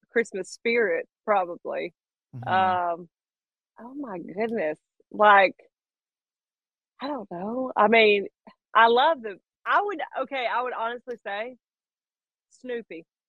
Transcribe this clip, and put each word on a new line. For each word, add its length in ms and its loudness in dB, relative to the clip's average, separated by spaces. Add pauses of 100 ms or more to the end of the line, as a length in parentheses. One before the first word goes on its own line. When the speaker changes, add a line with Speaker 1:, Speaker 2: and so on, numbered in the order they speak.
(120)
Speaker 1:
Christmas 380 -4
spirit, 580 -2 (160)
probably. 720 -4 (400)
Speaker 2:
Mm-hmm. 140 -12 (520)
Speaker 1:
Um, 80 -18 (720)
oh 140 -20
my 240 -12
goodness. 600 -6 (320)
Like, 440 6 (1500)
I 80 -8
don't 220 -10
know. 460 -8
I 120 4
mean, 380 4 (480)
I 140 8
love 340 2
the, 140 -12 (280)
I 180 2
would, 160 -6 (240)
okay, 300 -6
I 100 -2
would 120 -6
honestly 420 -8 (100)
say 300 -8 (960)
Snoopy. 540 -12 (240)